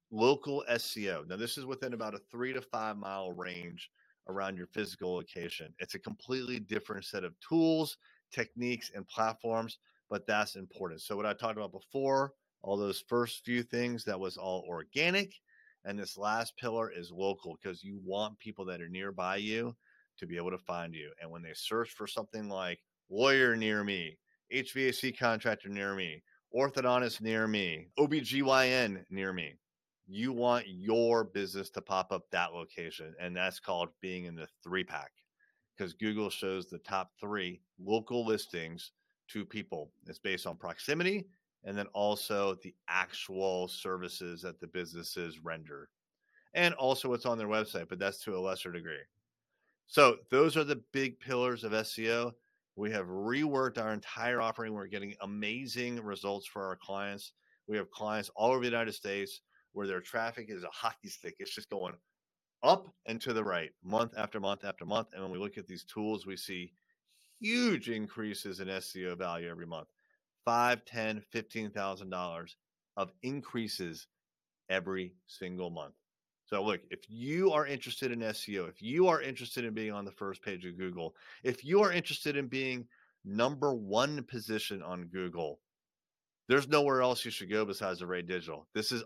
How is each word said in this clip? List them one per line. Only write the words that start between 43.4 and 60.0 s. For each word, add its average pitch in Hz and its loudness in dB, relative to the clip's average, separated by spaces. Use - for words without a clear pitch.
services 90 -6
that 87 -10
the 85 -12
businesses 85 -6
render. 78 -10
And 175 4
also 135 2
what's 123 0
on 117 2
their 107 -2
website, 107 0
but 92 -6
that's 98 0
to 101 -2
a - 0
lesser 92 -2
degree. 82 -8
So 131 10
those 143 8
are 160 6
the 143 2
big 135 0
pillars 123 0
of 107 0
S 110 2
E 113 2
O. 120 2
We 104 -2
have 101 0
reworked 127 2
our 110 0
entire 120 0
offering. 110 0
We're 101 -6
getting 101 -8
amazing 117 -4
results 101 -4
for 98 -6
our 95 -4
clients. 101 -6
We 107 -2
have 98 -2
clients 107 -2
all 113 6
over 131 4
the 123 0
United 117 2
States 98 -4
where 101 -4
their 92 0